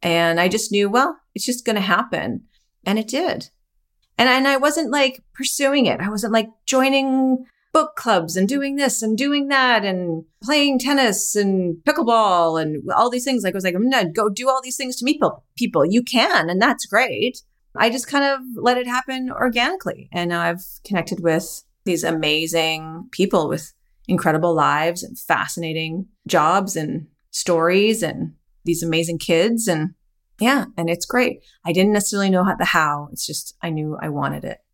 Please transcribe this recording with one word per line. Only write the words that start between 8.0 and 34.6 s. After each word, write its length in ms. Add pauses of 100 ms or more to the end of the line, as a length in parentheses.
and 140
doing 260
this 260
and 160
doing 300
that 380
and 400 (180)
playing 340
tennis 580
and 500
pickleball 760
and 300
all 180
these 140
things. 200
Like, 100
I 40
was 60
like, 120
"I'm 140
gonna 220
go 160
do 220
all 120
these 140
things 220
to 80
meet 160
pe-, 80 (280)
people." 280
You 180
can, 460
and 120
that's 240
great. 540 (380)
I 120
just 180
kind 180
of 160 (140)
let 220
it 100
happen 440
organically. 800
And 180
now 120
I've 240 (180)
connected 380
with 420 (220)
these 180
amazing 1080
people 360
with 260 (340)
incredible 460
lives 500
and 140
fascinating 880 (200)
jobs 480
and 320 (240)
stories 720
and 300 (320)
these 180
amazing 340
kids. 500
And 260 (460)
yeah, 260 (120)
and 120
it's 160
great. 360 (240)
I 60
didn't 220
necessarily 360
know 140
how, 120
the 100
how. 460
It's 140
just, 360
I 80
knew 320
I 80
wanted 340
it. 160 (140)